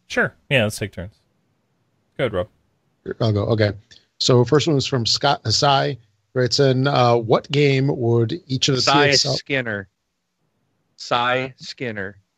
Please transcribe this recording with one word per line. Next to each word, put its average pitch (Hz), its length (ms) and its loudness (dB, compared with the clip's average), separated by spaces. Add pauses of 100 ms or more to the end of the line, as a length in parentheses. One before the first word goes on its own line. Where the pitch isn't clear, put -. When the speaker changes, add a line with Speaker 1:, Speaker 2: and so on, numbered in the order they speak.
Speaker 1:
Sure. 214 260 -4 (160)
Yeah, 127 140 2
let's 107 140 -4
take 104 160 -8
turns. 92 260 -16 (1000)
Go 151 80 -4
ahead, 107 80 -4
Rob. 90 140 -2 (720)
Speaker 2:
I'll 113 100 2
go. 101 160 0
Okay. 107 240 2 (480)
So 123 240 4
first 143 240 2
one 156 100 2
is 127 80 -2
from 120 200 -2
Scott - 380 0
Asai. 139 540 0 (360)
Writes 123 260 0
in, 131 280 2
uh, 123 280 4
"What 120 360 0
game 139 440 2
would 117 520 0
each 131 220 -4
of 139 60 0
the 123 60 -2
Speaker 3:
Cy 143 260 4
Speaker 2:
T 143 60 2
X 135 120 2
L 135 80 -4
Speaker 3:
Skinner. 120 540 -6 (1080)
Cy 127 600 -4
Skinner. 104 600 -12 (200)